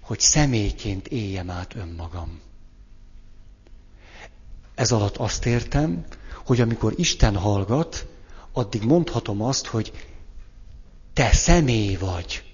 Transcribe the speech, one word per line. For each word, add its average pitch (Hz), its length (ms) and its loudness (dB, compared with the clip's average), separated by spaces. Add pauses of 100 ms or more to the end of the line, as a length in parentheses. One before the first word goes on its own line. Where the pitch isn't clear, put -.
hogy - 200 -6
személyként 107 880 2
éljem 95 420 -4
át 90 240 -8
önmagam. 85 640 -10 (2250)
Ez 123 180 0
alatt 104 240 2
azt - 300 -2
értem, 147 580 0 (400)
hogy 123 160 4
amikor 113 360 2
Isten 117 400 4
hallgat, 101 720 0 (460)
addig 107 300 -2
mondhatom 117 600 2
azt, 131 240 -2
hogy: - 260 -4 (1200)
„Te 123 200 4
személy 117 640 6
vagy 92 580 -4